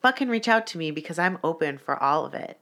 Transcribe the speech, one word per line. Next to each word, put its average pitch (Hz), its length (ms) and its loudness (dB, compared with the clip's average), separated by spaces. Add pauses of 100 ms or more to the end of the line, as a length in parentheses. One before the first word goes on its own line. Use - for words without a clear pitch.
fucking 254 260 2
reach 226 200 0
out 220 200 4
to 175 100 -8
me 160 120 -2
because 156 300 -6
I'm 180 240 2
open 156 340 0
for - 240 -4
all 143 240 2
of - 80 -10
it. - 280 -10